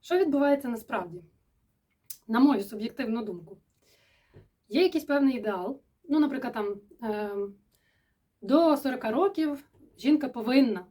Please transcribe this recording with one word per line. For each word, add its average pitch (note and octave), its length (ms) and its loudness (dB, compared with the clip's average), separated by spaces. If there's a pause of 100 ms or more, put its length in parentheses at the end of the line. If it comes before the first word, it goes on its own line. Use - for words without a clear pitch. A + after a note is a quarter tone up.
Що F4+ 160 -2
відбувається C#4+ 520 2
насправді? F3+ 540 -8 (1040)
На A3 120 0
мою C4 240 4
суб'єктивну A3+ 600 -6
думку. F3+ 340 -12 (1120)
Є C4 140 2
якийсь E4+ 200 0
певний C#4 340 2
ідеал. G#3 440 -4 (280)
Ну, D4+ 100 2
наприклад, C4 340 0
там, G3+ 220 -4 (260)
ем, G3+ 520 -4 (880)
до D4 360 4
сорока B3+ 340 -4
років D#4 580 -2 (280)
жінка C#4+ 320 0
повинна A#3 600 2